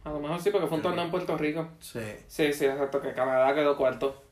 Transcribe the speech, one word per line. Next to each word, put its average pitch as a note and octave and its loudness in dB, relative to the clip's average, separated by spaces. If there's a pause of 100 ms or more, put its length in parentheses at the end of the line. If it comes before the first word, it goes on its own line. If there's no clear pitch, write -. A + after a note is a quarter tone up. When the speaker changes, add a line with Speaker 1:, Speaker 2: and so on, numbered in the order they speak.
Speaker 1:
a D#3 -8
lo D3+ -6
mejor D3+ -4
sí, G3 2
porque F#3+ 2
fue D#3+ 0
un D#3 -2
Speaker 2:
Creo. F3+ 0
Speaker 1:
torneo F3 -2
en E3 -4
Puerto F3+ -2
Rico. D3+ -2 (100)
Speaker 2:
Sí. - -10 (260)
Speaker 1:
Sí, D3 0
sí, C#3+ 0
exacto, C#3 0
que C3+ -4
Canadá C3 4
quedó D3 4
cuarto. C3+ 0